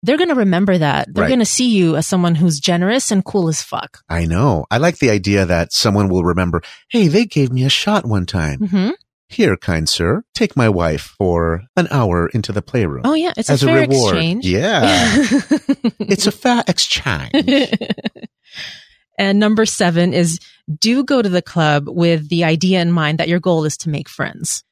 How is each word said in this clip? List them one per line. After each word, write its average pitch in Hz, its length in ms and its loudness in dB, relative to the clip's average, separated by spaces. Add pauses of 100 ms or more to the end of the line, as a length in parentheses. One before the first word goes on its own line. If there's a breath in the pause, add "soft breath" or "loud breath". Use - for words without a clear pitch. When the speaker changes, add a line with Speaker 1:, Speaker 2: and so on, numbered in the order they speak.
Speaker 1:
They're 254 160 0
gonna 349 160 2
remember 196 420 2
that. 151 380 0
They're 196 100 0
Speaker 2:
Right. - 60 2
Speaker 1:
gonna 240 160 2
see 247 240 0
you 175 260 2
as 160 100 -2
someone 175 280 0
who's 156 260 2
generous 185 500 0
and 208 140 0
cool 180 240 -2
as 156 140 -4
fuck. - 440 -12
Speaker 2:
I 82 200 -2
know. 87 440 0
I 110 60 0
like 156 220 0
the 127 100 2
idea 101 380 2
that 85 260 0
someone 104 380 2
will 90 140 0
remember, 87 360 0 (300 loud breath)
"Hey, 214 180 2
they 196 160 2
gave 143 260 -2
me 127 140 0
a 139 60 2
shot 202 340 0
one 101 220 -2
time. 76 340 -2
Speaker 1:
Mm-hmm. 196 300 0 (400)
Speaker 2:
Here, 147 260 0
kind 80 320 -2
sir, 110 340 0 (120)
take - 200 -2
my 120 140 2
wife 82 480 -2
for 85 460 0 (160)
an 175 120 0
hour 90 380 0
into 107 240 -4
the 98 80 -2
playroom 80 460 -4
Speaker 1:
Oh, 285 80 2
yeah. 330 240 -2
It's 233 100 -4
Speaker 2:
as 139 140 2
Speaker 1:
a 143 40 2
Speaker 2:
a - 40 4
Speaker 1:
fair 135 180 4
Speaker 2:
reward." 123 280 2
Speaker 1:
exchange. 170 300 -2
Speaker 2:
Yeah. 143 380 0
Speaker 1:
<laughs> 240 1160 0
Speaker 2:
It's 196 260 -2
a 208 60 2
fair 240 360 0
exchange. - 680 -4
Speaker 1:
<laughs> 277 400 0 (1400 loud breath)
And 196 200 2
number 214 260 2
seven 175 480 0
is 170 280 0 (400 soft breath)
do 247 240 2
go 262 180 2
to 208 60 0
the 180 140 0
club 151 460 0
with 170 400 0
the 170 160 0
idea 170 360 2
in 170 100 0
mind 160 280 0
that 160 100 -2
your 170 120 2
goal 160 240 0
is 151 140 -4
to - 100 -8
make 147 200 -6
friends. - 640 -8